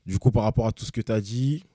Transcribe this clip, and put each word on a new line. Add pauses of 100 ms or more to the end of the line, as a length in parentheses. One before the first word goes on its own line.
Du
coup,
par
rapport
à
tout
ce
que
t'as
dit, (120)